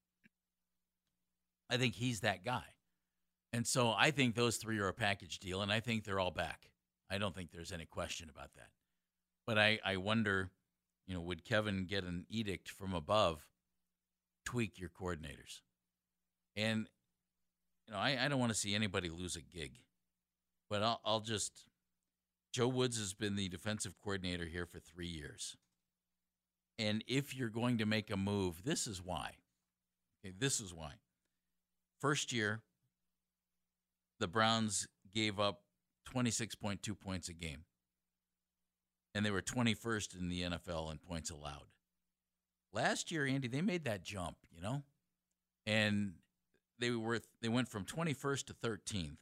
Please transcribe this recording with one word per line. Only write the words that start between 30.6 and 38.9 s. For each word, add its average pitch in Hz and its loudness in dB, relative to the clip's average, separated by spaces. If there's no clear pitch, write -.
is 92 -10
why. 80 -10
First 139 2
year, 107 2
the 104 0
Browns 110 4
gave 107 2
up 101 2
twenty-six 120 0
point 101 -4
two 104 -2
points 92 -6
a 87 -10
game. 80 -8